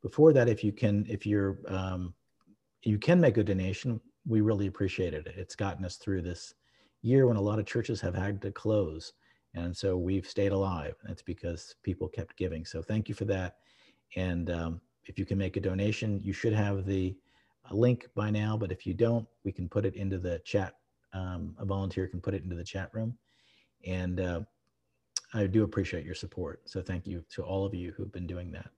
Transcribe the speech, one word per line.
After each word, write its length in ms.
before 320
that, 140
if 160
you 80
can, 380
if 160
you're, 420
um, 460
you 140
can 220
make 180
a 60
donation, 560
we 140
really 260
appreciate 460
it. 220
It's 200
gotten 300
us 120
through 240
this 320
year 260
when 100
a 40
lot 180
of 60
churches 360
have 140
had 260
to 100
close. 600
And 220
so 220
we've 300
stayed 240
alive. 520
That's 180
because 640
people 240
kept 300
giving. 280
So 160
thank 280
you 60
for 100
that. 320
And, 340
um, 320
if 120
you 80
can 120
make 180
a 60
donation, 600
you 120
should 200
have 320
the, 300
uh, 40
link 400
by 160
now, 280
but 140
if 140
you 80
don't, 340
we 80
can 180
put 160
it 100
into 220
the 220
chat. 360
Um, 440
a 80
volunteer 420
can 140
put 120
it 100
into 120
the 80
chat 300
room. 240
And, 340
uh, 220
I 140
do 160
appreciate 420
your 100
support. 540
So 120
thank 260
you 240
to 120
all 220
of 80
you 200
who've 180
been 160
doing 240
that. 260